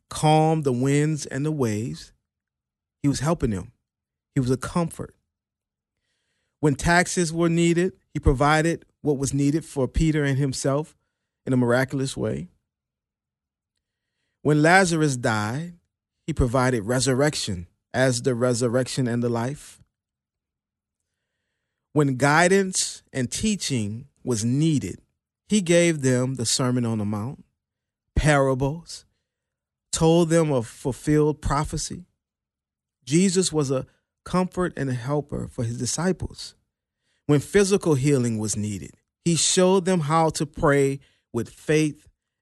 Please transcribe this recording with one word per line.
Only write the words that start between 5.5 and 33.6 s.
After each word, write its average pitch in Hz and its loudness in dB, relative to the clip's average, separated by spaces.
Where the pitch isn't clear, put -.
When 143 2
taxes 170 0
were 165 0
needed, 170 2
he 147 -6
provided 151 2
what 139 0
was 135 -4
needed 143 0
for 131 -4
Peter 151 0
and 135 0
himself 139 -2
in 131 -2
a 127 2
miraculous 131 0
way. 131 -6
When 147 2
Lazarus 165 4
died, 120 -4
he 165 -8
provided 123 0
resurrection 123 -2
as 123 2
the 131 0
resurrection 123 0
and 120 -2
the 120 -2
life. 120 -6
When 139 2
guidance 180 2
and 127 -4
teaching 123 -4
was 113 -2
needed, 135 0
he 208 2
gave 170 2
them 127 2
the 123 -4
Sermon 123 0
on 113 -2
the 104 -4
Mount, 107 -6
parables, 139 0
told 165 4
them 160 2
of 117 -2
fulfilled 151 -2
prophecy. 156 -4
Jesus 175 2
was 147 -2